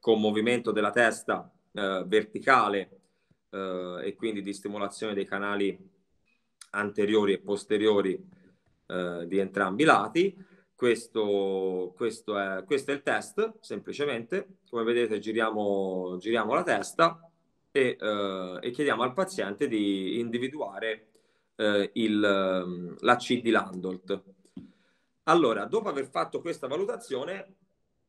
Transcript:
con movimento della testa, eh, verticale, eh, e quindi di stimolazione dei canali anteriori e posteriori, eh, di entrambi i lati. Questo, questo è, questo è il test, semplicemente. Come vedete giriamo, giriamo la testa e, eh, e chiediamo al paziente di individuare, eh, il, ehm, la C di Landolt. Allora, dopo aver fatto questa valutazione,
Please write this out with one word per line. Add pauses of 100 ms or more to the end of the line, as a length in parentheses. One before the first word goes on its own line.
con
movimento
della
testa, (220)
eh,
verticale, (500)
eh,
e
quindi
di
stimolazione
dei
canali (760)
anteriori
e
posteriori, (520)
eh,
di
entrambi
i
lati. (300)
Questo,
questo
è,
questo
è
il
test,
semplicemente. (100)
Come
vedete
giriamo,
giriamo
la
testa (520)
e,
eh,
e
chiediamo
al
paziente
di
individuare, (480)
eh,
il,
ehm,
la
C
di
Landolt. (1000)
Allora,
dopo
aver
fatto
questa
valutazione, (540)